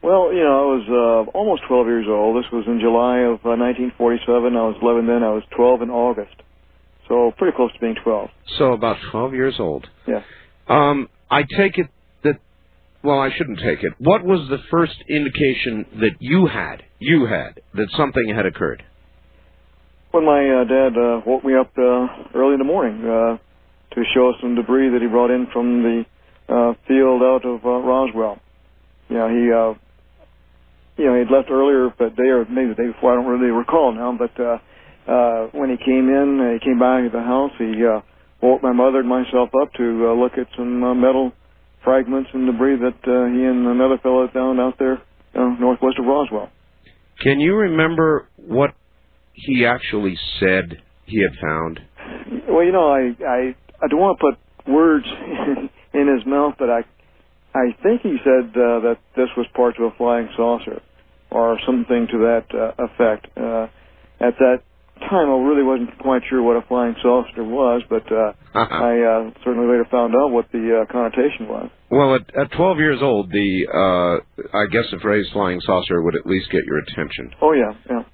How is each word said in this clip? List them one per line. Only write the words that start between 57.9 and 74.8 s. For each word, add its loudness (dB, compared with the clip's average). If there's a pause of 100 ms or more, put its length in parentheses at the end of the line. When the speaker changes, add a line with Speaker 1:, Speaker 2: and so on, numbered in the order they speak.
Speaker 1:
he -2
said, 2
uh, 2
that 0 (180)
this 0
was -4
part 0
of 0
a -4
flying -2
saucer -4 (480)
or 0
something 0
to -2
that, 2
uh, -4 (100)
effect. -2
Uh, -4 (500)
at 0
that 4 (500)
time, 0
I 2
really 2
wasn't -2
quite 0
sure 0
what 2
a -2
flying -2
saucer 0
was, 0
but, -4
uh, 0 (220)
Speaker 2:
Uh-huh. -2
Speaker 1:
I, 0
uh, 0 (140)
certainly 0
later 2
found 0
out 2
what -2
the, 0
uh, -6
connotation -2
was. -10 (200)
Speaker 2:
Well, 4
at, -2 (120)
at -2
twelve 0
years 0
old, 0
the, -2
uh, -2
I 0
guess -2